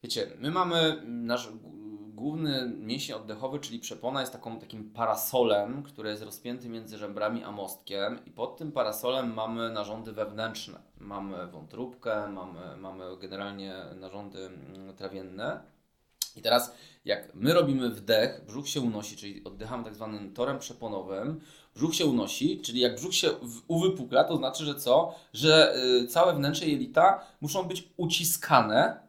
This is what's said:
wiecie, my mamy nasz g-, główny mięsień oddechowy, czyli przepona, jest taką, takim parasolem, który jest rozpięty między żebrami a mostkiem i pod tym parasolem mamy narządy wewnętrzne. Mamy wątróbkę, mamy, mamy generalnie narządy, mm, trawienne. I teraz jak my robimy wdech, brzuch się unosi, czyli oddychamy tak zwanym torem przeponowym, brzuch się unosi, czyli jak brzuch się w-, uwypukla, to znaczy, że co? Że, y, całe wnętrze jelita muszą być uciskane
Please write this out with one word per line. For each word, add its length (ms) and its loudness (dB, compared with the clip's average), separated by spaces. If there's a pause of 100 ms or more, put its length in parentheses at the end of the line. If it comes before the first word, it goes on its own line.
wiecie, 280 -4 (100)
my 100 -2
mamy 560 2
nasz 420 -4
g-, 100 -16 (560)
główny 640 -4
mięsień 380 -6
oddechowy, 440 -8
czyli 180 -10
przepona, 420 -6
jest 120 -6
taką, 280 -12
takim 300 -14
parasolem, 920 0
który 280 -10
jest 120 -8
rozpięty 460 -12
między 300 -12
żebrami 460 -4
a 80 -10
mostkiem 760 -6
i 40 -20
pod 260 -8
tym 160 -10
parasolem 640 0
mamy 360 -4
narządy 420 -6
wewnętrzne. 680 -6 (220)
Mamy 460 -8
wątróbkę, 840 -6
mamy, 480 -12
mamy 280 -14 (160)
generalnie 540 -10 (260)
narządy, 380 -14
mm, 580 -16
trawienne. 640 -8 (760)
I 60 -20
teraz 320 4 (300)
jak 300 -4
my 200 4
robimy 360 6
wdech, 560 2
brzuch 220 -10
się 120 -2
unosi, 360 -2
czyli 280 -14
oddychamy 400 -10
tak 100 -12
zwanym 400 -10
torem 240 -2
przeponowym, 840 -6 (340)
brzuch 200 0
się 120 2
unosi, 540 2
czyli 200 -2
jak 140 4
brzuch 200 -6
się 160 4
w-, 380 -8
uwypukla, 560 4
to 120 0
znaczy, 280 -2
że 100 -2
co? 400 4 (180)
Że, 420 8 (280)
y, 40 -2
całe 280 6
wnętrze 320 0
jelita 540 6 (200)
muszą 240 -2
być 320 -8
uciskane 1120 4